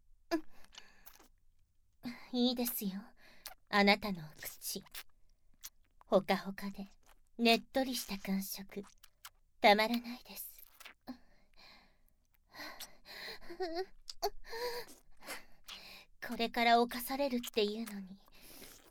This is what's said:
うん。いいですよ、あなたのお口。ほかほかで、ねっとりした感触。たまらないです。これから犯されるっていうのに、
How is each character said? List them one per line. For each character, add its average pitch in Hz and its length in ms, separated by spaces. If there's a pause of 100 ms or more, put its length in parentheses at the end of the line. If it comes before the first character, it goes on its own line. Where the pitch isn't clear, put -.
(300)
う - 1800 (280)
ん。 - 20
い 247 140
い 240 40
で 247 120
す - 180
よ、 190 60 (760)
あ 202 140
な 202 140
た 208 140
の 175 80
お 156 40 (160)
口。 - 440 (1200)
ほ 196 140
か 190 160
ほ 196 160
か 196 160
で、 196 220 (480)
ね 233 160
っ 226 80 (100)
と 262 100
り 262 120
し - 100
た 196 140
感 196 240
触。 196 420 (760)
た 214 140
ま 214 140
ら - 20
な 240 80
い 240 40 (280)
で 196 80
す。 - 160 (4000)
こ 240 120
れ 233 120
か 233 140
ら 233 160
犯 240 220
さ 269 160
れ 285 100
る 247 100
っ - 20 (120)
て 214 120
い 208 200
う 214 80
の 202 80
に、 190 200 (720)